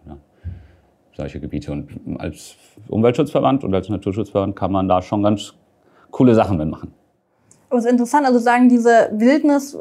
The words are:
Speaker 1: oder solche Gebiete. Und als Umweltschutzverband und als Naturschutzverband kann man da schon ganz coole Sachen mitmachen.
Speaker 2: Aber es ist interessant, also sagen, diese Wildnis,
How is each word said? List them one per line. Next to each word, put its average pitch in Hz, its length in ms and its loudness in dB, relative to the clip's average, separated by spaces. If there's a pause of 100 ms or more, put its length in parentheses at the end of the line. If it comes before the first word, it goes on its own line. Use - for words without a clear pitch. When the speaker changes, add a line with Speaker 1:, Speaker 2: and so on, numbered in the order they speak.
Speaker 1:
oder 78 120 -20 (1000)
solche 71 240 -12
Gebiete. 73 320 -10
Und 71 180 -10 (300)
als - 380 -14 (320)
Umweltschutzverband 135 720 0
und 95 100 -6
als 90 160 -4
Naturschutzverband 101 680 -4
kann 92 160 -4
man 95 160 -2
da 90 120 2
schon 101 220 -4
ganz 104 320 -2 (560)
coole 123 240 4
Sachen 101 240 2
mitmachen. 76 340 -8 (760)
Speaker 2:
Aber 247 80 0
es 226 60 -2
ist 240 80 0
interessant, 247 340 0
also 247 140 4
sagen, 240 280 4
diese 233 440 4
Wildnis, 285 680 2